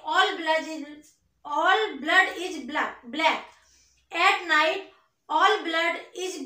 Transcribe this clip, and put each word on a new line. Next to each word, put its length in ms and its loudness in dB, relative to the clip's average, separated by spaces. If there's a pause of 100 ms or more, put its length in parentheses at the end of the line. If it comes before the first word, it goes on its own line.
(120)
All 260 4
Blood 300 0
Is, 420 -14 (340)
All 380 2 (160)
Blood 400 4
Is 160 -6 (160)
Black, 400 -6
Black। 320 0 (720)
At 360 2
Night 440 0 (360)
All 320 4
Blood 380 -2 (220)
Is 260 -6